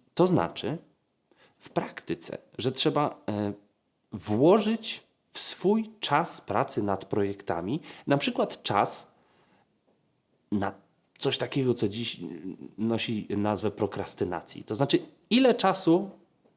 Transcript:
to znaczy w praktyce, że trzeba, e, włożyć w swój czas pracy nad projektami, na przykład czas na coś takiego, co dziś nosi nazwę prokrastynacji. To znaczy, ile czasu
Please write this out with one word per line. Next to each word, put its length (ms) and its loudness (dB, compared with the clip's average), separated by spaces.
to 140 4
znaczy 500 0
w 120 -20
praktyce, 680 -6
że 140 -2
trzeba, 580 0
e, 240 -2
włożyć 960 2
w 80 -14
swój 500 0
czas 420 0
pracy 420 -2
nad 220 -2
projektami, 760 -2
na 100 6
przykład 460 -2
czas 480 0
na 220 0
coś 200 0
takiego, 360 0
co 160 0
dziś 300 -6
nosi 520 -2
nazwę 420 0
prokrastynacji. 920 -4
To 120 -6
znaczy, 240 2
ile 260 6
czasu 540 4